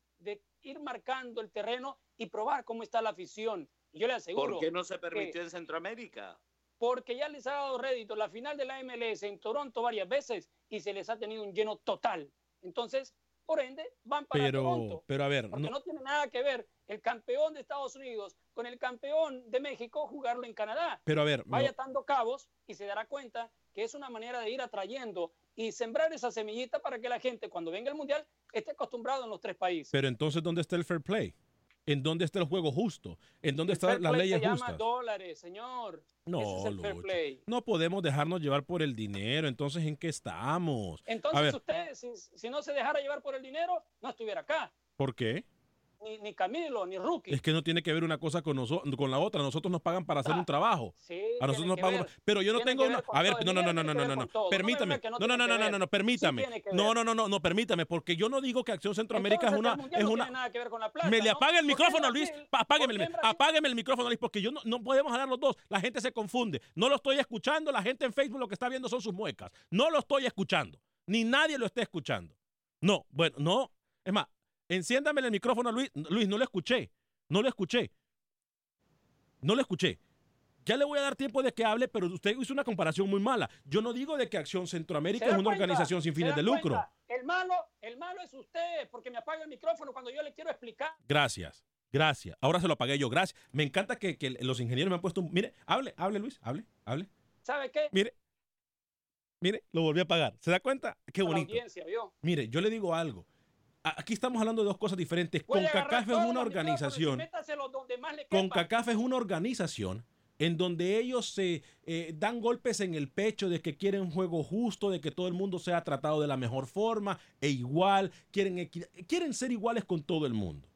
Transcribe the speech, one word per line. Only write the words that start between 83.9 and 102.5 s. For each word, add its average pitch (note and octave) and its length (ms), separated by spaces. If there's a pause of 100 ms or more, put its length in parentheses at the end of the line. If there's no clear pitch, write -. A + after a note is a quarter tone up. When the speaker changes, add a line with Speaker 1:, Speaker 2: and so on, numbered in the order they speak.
Speaker 3:
digo C#4 220
de B3+ 140
que G3 80
Acción F3+ 300
Centroamérica F3 580
Speaker 1:
¿Se B3 60
Speaker 3:
es - 20
Speaker 1:
da F#3+ 60
Speaker 3:
una F#3+ 60
Speaker 1:
cuenta? G3+ 180
Speaker 3:
organización F3 400
sin E3 80
Speaker 1:
¿Se C#3 60
Speaker 3:
fines E3+ 140
Speaker 1:
da F#3+ 40
Speaker 3:
de F#3+ 80
lucro. A3 320
Speaker 1:
cuenta? G#2+ 160 (160)
El B3 180
malo, F4+ 300 (260)
el A#3 160
malo F4+ 240
es F4 100
usted, D#4+ 600
porque A#3+ 180
me A#3+ 80
apaga D#4 240
el D#4 80
micrófono D4+ 420
cuando B3 200
yo C#4+ 100
le D4 120
quiero D#4+ 180
explicar. C4 400 (160)
Speaker 3:
Gracias, C3 580 (260)
gracias. C#3+ 480
Ahora E3 200
se F3 80
lo D#3+ 60
apagué C#3 260
yo, C3+ 100
gracias. F3+ 300 (120)
Me D3+ 120
encanta F#3+ 340
que, F3+ 220
que C3 100 (120)
los B2+ 180
ingenieros B2+ 320
me F3+ 40
han F3 60
puesto F#3 200
un... D#3+ 120
Mire, G3+ 220 (100)
hable, A#3 320
hable, G3 220
Luis, A3+ 240
hable, D3+ 220 (200)
hable. D3 240 (320)
Speaker 1:
¿Sabe C4+ 300
qué? D4+ 200
Speaker 3:
Mire, F#3+ 220 (1300)
mire, G3 320
lo E3 100
volví D#3+ 200
a - 20
apagar. E3 360
¿Se E3 120
da F#3 80
cuenta? B3+ 360 (160)
Qué G3 100
Speaker 1:
A - 20
la E3+ 80
Speaker 3:
bonito. D#3 200
Speaker 1:
audiencia, A3 340
¿vio? G3+ 360
Speaker 3:
Mire, D3+ 280
yo D3 120